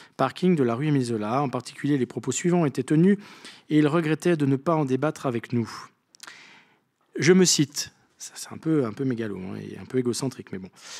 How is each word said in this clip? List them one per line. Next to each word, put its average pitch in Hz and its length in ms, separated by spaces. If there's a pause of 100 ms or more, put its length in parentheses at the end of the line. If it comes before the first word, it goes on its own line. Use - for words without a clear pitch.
(160)
parking 180 380
de 147 80
la 117 140
rue 143 100
Émile 139 200
Zola. 113 360
En 139 60
particulier, 135 500
les 120 80
propos 127 240
suivants 175 340
étaient 131 200
tenus 180 340 (500)
et 151 100
il 151 100
regrettait 160 480
de 147 100
ne 135 80
pas 160 220
en 156 80
débattre 135 420
avec 117 260
nous. 117 160 (1500)
Je 165 140
me 185 120
cite, - 480 (240)
ça, - 200
c'est - 160
un 110 60
peu, 151 280
un 107 60
peu 135 120
mégalo, 110 340
hein, 95 180
et 104 200
un 95 100
peu 131 120
égocentrique, 120 540
mais 98 60
bon. 92 120 (300)